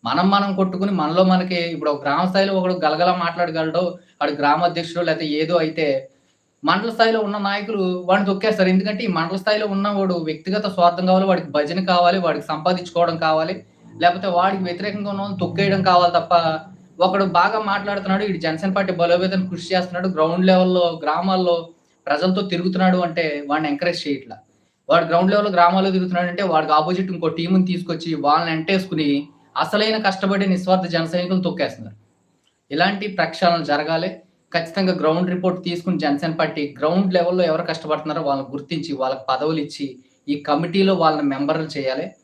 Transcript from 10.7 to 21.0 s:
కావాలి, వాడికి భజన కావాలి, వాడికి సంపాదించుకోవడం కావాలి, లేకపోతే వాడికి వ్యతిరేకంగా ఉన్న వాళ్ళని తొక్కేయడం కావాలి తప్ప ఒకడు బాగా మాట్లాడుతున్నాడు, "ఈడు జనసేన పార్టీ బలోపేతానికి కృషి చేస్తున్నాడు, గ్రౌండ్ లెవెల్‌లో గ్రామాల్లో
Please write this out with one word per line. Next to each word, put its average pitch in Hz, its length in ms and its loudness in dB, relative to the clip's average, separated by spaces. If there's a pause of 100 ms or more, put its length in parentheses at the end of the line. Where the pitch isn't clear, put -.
కావాలి, 185 200 4
వాడికి 165 260 0
భజన 151 340 0
కావాలి, 180 340 4
వాడికి 151 280 -2
సంపాదించుకోవడం 170 680 0
కావాలి, 160 380 0 (380)
లేకపోతే 180 340 2
వాడికి 185 360 2
వ్యతిరేకంగా 196 480 -6
ఉన్న 196 100 -4
వాళ్ళని 196 180 -8
తొక్కేయడం 190 440 0
కావాలి 180 300 6
తప్ప 170 200 2 (680)
ఒకడు 190 300 2
బాగా 190 320 2
మాట్లాడుతున్నాడు, 196 640 -2
"ఈడు 190 160 -2
జనసేన 160 320 -2
పార్టీ 190 220 0
బలోపేతానికి 180 560 2
కృషి 170 200 -8
చేస్తున్నాడు, 180 380 -2
గ్రౌండ్ 170 380 2
లెవెల్‌లో 185 400 4 (140)
గ్రామాల్లో 175 560 0 (520)